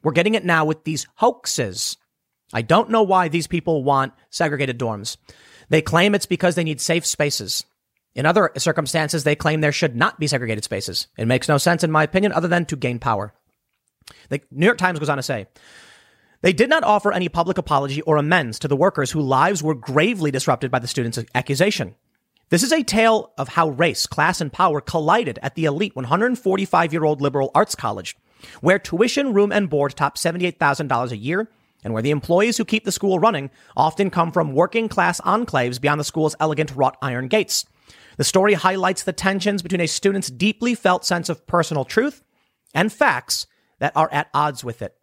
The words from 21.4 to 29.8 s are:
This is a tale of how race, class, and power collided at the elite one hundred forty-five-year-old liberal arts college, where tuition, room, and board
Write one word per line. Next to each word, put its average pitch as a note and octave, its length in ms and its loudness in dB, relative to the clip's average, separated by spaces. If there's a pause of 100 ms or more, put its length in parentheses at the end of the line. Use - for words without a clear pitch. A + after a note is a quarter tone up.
This F3 140 4
is C4+ 100 2
a D#4+ 100 2
tale A3 540 2
of C#3 100 -4
how E3 220 2
race, C#3+ 380 0
class, E3 340 0
and D3 100 -6
power D#3+ 300 0
collided E3 600 0
at - 140 -8
the D#3+ 80 -2
elite D#3+ 320 -2
one C3 80 -8
hundred G3+ 340 0
forty-five-year-old E3+ 840 0
liberal C#3 340 0
arts G3+ 200 2
college, G2+ 420 -8 (420)
where F3+ 180 4
tuition, B3 540 0
room, G3+ 220 2
and G3+ 160 0
board C#3 260 0